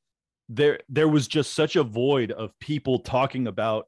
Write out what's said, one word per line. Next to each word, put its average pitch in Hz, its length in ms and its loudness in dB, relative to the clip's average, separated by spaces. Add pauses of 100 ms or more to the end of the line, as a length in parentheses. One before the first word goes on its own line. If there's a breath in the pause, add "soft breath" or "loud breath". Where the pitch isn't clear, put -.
(500)
there, 139 300 2 (100)
there 151 180 2
was 151 200 2
just - 260 -2
such 160 220 0
a 160 80 4
void 120 480 0
of - 280 -10
people 135 400 -2
talking 131 480 -2
about 110 400 -4